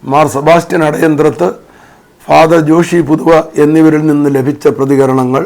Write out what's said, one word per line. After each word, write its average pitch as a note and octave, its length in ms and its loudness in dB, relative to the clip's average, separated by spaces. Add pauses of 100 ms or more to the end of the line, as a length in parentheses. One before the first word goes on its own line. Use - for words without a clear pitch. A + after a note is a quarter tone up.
(120)
മാർ D3+ 220 2
സെബാസ്റ്റ്യൻ E3 540 0
അടയന്ത്രത്ത്, D#3 600 0 (760)
ഫാദർ D#3+ 420 2
ജോഷി E3+ 300 0 (100)
പുതുവ D#3 220 0 (340)
എന്നിവരിൽ D#3 460 2
നിന്ന് D3 260 0
ലഭിച്ച C#3 400 -2
പ്രതികരണങ്ങൾ C3+ 680 0